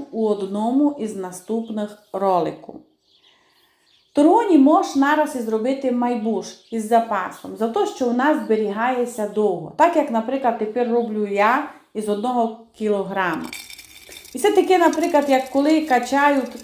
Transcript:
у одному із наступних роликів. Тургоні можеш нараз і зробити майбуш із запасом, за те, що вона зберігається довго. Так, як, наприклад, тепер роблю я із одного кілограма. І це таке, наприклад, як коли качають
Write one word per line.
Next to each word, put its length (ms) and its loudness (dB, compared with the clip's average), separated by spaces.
у 140 -2
одному 720 0
із 180 -8
наступних 840 -8
роликів. 600 -2
Тургоні 460 6
можеш 380 4
нараз 400 2
і 20 -4
зробити 540 -2
майбуш 540 -2
із 180 -4
запасом, 680 -2
за 120 -2
те, 180 0
що 180 -4
вона 400 0
зберігається 840 -2
довго. 480 -2
Так, 200 4
як, 140 0
наприклад, 480 -2
тепер 320 -2
роблю 360 0
я 420 2
із 140 -6
одного 500 -2
кілограма. 720 -2
І 40 -10
це 140 2
таке, 260 4
наприклад, 500 2
як 220 2
коли 300 2
качають 840 0